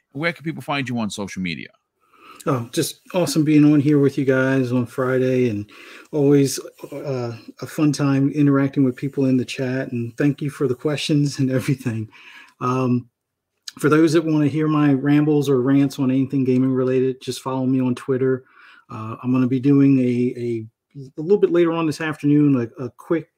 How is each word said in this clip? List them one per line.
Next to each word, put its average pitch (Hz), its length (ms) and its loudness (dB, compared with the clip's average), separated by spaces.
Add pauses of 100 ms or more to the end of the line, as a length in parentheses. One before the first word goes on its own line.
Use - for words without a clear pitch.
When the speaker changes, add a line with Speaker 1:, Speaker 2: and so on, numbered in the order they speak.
(120)
Speaker 1:
Where 165 200 -4
can 151 120 -20
people 135 180 -8
find 139 260 -6
you 123 120 -4
on 107 100 -4
social 92 320 -8
media? 80 280 -8 (760)
Speaker 2:
Oh, 123 260 -4
just - 280 -4 (140)
awesome 160 300 0
being 151 280 4
on 151 80 4
here 147 180 2
with 139 200 2
you 143 60 -2
guys 131 480 0
on 123 140 0
Friday, 127 600 0
and 104 220 -6 (400)
always, 143 480 2 (340)
uh, 127 440 -6 (240)
a 131 60 -10
fun 151 260 0
time 139 380 0
interacting 139 520 2
with 127 140 0
people 139 300 -4
in 131 100 2
the 123 80 0
chat. 131 480 -6
And 117 240 -6
thank 147 260 0
you 143 80 -4
for 143 160 -4
the 127 80 -2
questions 147 640 -2
and 135 120 0
everything. 120 580 -4 (520)
Um, 127 480 -2 (680)
for 147 100 0
those 156 260 4
that 165 100 2
wanna 151 240 0
hear 156 180 -2
my 147 260 2
rambles 147 560 2
or 131 140 2
rants 139 380 2
on 127 100 0
anything 135 320 0
gaming 127 300 0
related, 127 500 0
just - 200 -8
follow 131 220 -4
me 131 160 0
on 127 140 0
Twitter. 131 500 -2 (460)
Uh, 113 320 -12
I'm 123 80 -4
gonna 127 160 2
be 127 140 -2
doing 139 400 4
a, 123 360 0
a, 117 300 -6 (500)
a 156 60 -8
little 196 160 2
bit 175 140 2
later 170 200 2
on 165 140 -2
this 147 140 -4
afternoon, 147 540 2
like, 117 240 -2
a 123 120 -8
quick, - 480 -6